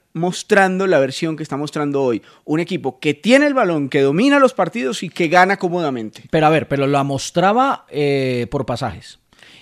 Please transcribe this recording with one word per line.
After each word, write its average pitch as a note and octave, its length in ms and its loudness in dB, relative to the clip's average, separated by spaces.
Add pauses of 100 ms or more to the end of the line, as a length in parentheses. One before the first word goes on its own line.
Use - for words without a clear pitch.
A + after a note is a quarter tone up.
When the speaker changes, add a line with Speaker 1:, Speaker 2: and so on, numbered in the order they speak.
(140)
Speaker 1:
mostrando F#3 720 2
la F3+ 120 4
versión C#3+ 380 -2
que D#3+ 60 -10
está D3+ 120 -8
mostrando D3 480 -4
hoy. A#2 180 -2 (220)
Un D3+ 160 -2
equipo D#3 400 -6
que D3+ 140 0
tiene C4+ 340 4
el C#4 60 0
balón, E3+ 340 0
que C#3 140 0
domina G#3+ 380 2
los C4 140 4
partidos A#3 500 -4
y F3 60 -10
que E3+ 200 -4
gana F#3 280 4
cómodamente. D3+ 720 -6
Speaker 2:
Pero D#3 180 2
a - 20 6
ver, D#3+ 180 2
pero C#3 180 -2
la C#3 200 0
mostraba, G3 840 -2
eh, C3+ 640 -2
por B2+ 140 -4
pasajes. A2+ 540 -8 (420)